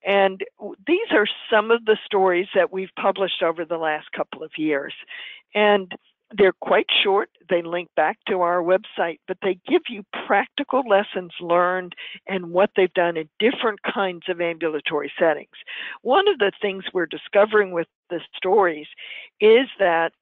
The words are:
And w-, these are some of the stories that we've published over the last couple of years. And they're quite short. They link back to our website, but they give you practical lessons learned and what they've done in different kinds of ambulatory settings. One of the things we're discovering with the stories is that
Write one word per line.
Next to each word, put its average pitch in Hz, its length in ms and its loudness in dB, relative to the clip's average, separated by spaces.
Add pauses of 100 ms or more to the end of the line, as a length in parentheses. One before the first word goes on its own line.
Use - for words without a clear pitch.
And 196 360 0 (160)
w-, 202 180 -14 (100)
these 370 260 0
are 214 140 2 (240)
some 220 200 2
of 233 160 2
the 214 180 4
stories 190 500 2
that 175 160 4
we've 190 300 -8
published 190 420 -2
over 165 220 -2
the 165 140 -6
last 156 340 -4
couple - 300 -8
of 156 160 -14
years. 147 340 -2 (640)
And 208 360 2 (480)
they're 190 220 6
quite - 260 0 (160)
short. 202 260 0 (200)
They 175 120 0
link 170 360 -8
back 160 200 0 (120)
to 185 140 -2
our 175 200 0
website, 180 640 -2
but - 160 -8
they 190 240 -2
give 320 220 2
you 208 160 -12 (240)
practical 262 600 0
lessons 196 520 0
learned 180 520 0 (360)
and 180 240 -6
what 190 240 2
they've 185 180 2
done 170 220 0
in 160 120 -8 (120)
different 220 420 0
kinds 185 460 -6
of 175 120 -4
ambulatory 160 800 -4
settings. 151 380 0 (460)
One 381 260 4
of 330 100 0
the 202 140 2 (100)
things 190 220 -4 (100)
we're 175 120 -2
discovering 202 680 2
with 170 160 -4 (220)
the 165 100 -6 (160)
stories 185 500 2 (540)
is 226 260 8 (140)
that 165 420 2